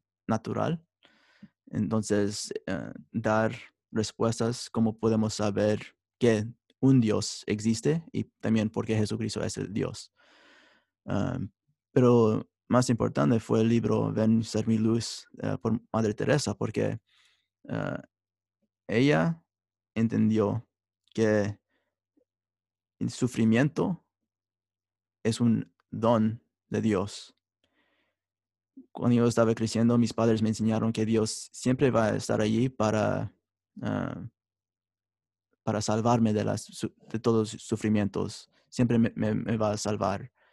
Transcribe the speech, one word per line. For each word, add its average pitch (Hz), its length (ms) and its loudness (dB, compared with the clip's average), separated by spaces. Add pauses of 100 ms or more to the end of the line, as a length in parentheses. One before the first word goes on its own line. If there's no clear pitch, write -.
(260)
natural. 110 560 -4 (920)
Entonces, 104 800 -2 (120)
eh, 65 280 -6 (180)
dar 110 420 0 (380)
respuestas, 113 800 -4
cómo 110 280 0
podemos 107 360 0
saber 104 600 -2 (240)
que 113 280 2 (320)
un 135 220 6
Dios 104 460 -2
existe 113 680 0
y 113 100 -4 (160)
también 110 300 0
por 107 160 -4
qué 110 100 -2
Jesucristo 107 480 -2
es - 140 -6
el 101 160 -8
Dios. - 400 -6 (880)
Am, 98 480 -4 (400)
pero 120 560 6 (220)
más 123 200 4
importante 117 520 2
fue 113 180 0
el 110 80 4
libro 110 460 0
Ven, 110 300 2
ser 110 240 -4
mi 113 100 2
luz, 113 500 -2 (140)
eh, 104 200 -4
por - 200 -2 (100)
Madre - 220 0
Teresa, 110 400 0
porque, 110 480 -4 (640)
eh, 53 300 -6 (920)
ella 151 560 2 (520)
entendió 110 720 2 (480)
que 107 460 0 (1400)
el 117 100 -4
sufrimiento 127 960 0 (1160)
es 117 180 -2
un 113 320 0 (160)
don 113 520 2 (280)
de 107 120 -2
Dios. 104 540 -2 (1600)
Cuando - 240 0
yo 117 120 4
estaba 117 280 2
creciendo, 117 420 2
mis 117 160 0
padres 110 280 2
me 110 80 2
enseñaron 110 440 0
que 110 120 -2
Dios 110 460 -2
siempre 127 400 0
va 113 140 2
a 107 100 0
estar 110 240 -2
allí 110 300 2
para, 107 640 -2 (480)
ah, 95 440 -6 (1400)
para 107 180 -2
salvarme 113 520 2
de 107 100 0
las 104 200 -4
su-, - 300 -10 (160)
de 113 100 -6
todos 113 340 0
los - 100 -16
sufrimientos. 104 840 -2 (200)
Siempre 120 300 2
me, 113 160 2
me, 107 180 -2
me 107 240 -4
va 107 140 0
a 110 60 -4
salvar. 104 540 -4 (220)